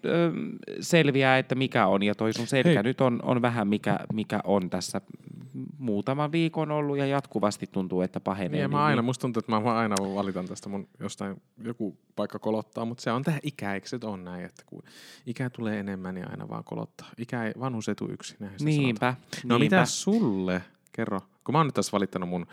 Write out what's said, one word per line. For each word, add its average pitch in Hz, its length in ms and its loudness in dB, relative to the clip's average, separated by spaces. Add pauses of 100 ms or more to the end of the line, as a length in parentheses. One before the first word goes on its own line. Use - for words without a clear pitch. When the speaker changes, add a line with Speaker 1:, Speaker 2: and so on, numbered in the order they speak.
Speaker 1:
ö, 170 280 2 (480)
selviää, 135 580 6
että 131 160 0
mikä 123 320 4
on, 98 160 4
ja 104 120 2
toi 110 180 0
sun 117 140 -2
selkä 135 220 4
Speaker 2:
Hei. 143 140 6
Speaker 1:
nyt 127 180 0
on, 120 220 4
on 123 200 2
vähän 117 260 2
mikä, 104 300 2 (140)
mikä 107 320 -2
on 92 260 2
tässä 92 300 -4 (800)
muutaman 131 540 -2
viikon 160 380 0
ollut, 147 260 0
ja 139 100 0
jatkuvasti 113 600 0
tuntuu, 92 340 -2
että 92 200 -2
pahenee, 98 300 -2
Speaker 2:
Niin, 151 120 0
ja 139 60 0
mä 143 80 0
Speaker 1:
niin, 147 80 2
Speaker 2:
aina, 147 180 4
Speaker 1:
niin. - 20 0
Speaker 2:
musta 127 180 -2
tuntuu, 117 180 -2
että 113 120 -4
mä 107 120 2
vaan 117 120 2
aina 110 180 2 (200)
valitan 95 320 -2
tästä 92 220 -12
mun 98 200 -6 (120)
jostain, 101 420 -8 (220)
joku 113 340 -6 (180)
paikka 104 220 -4
kolottaa, 110 460 -4
mut 117 140 -6
se 120 140 -2
on 123 100 -2
tää 147 200 0
ikä, 101 320 -6
eikö 95 140 -8
se 127 140 -6
on 98 220 -8
näin, 90 200 -10
että - 220 -18
kun - 160 -16 (440)
ikää 123 240 -4
tulee 107 300 -4
enemmän, 92 340 -6
niin 90 160 -8
aina - 180 -10
vaan 110 160 -8
kolottaa. - 440 -10 (100)
Ikä 117 260 -6
ei, 110 160 -4
vanhuus 120 280 -4
ei 104 60 -2
tuu 104 160 -4
yksin, - 300 -12
näin 101 120 -10
sitä 143 120 -6
Speaker 1:
Niinpä, 139 360 2
Speaker 2:
sanotaan. 127 160 0 (280)
No 120 140 4
Speaker 1:
niinpä. 196 180 6
Speaker 2:
mitä 180 100 8
sulle? 95 760 2 (300)
Kerro. 104 280 -4 (240)
Kun 117 80 -2
mä 147 60 4
oon 156 80 6
nyt 127 80 -4
tässä - 180 0
valittanut 95 360 0
mun 87 240 -4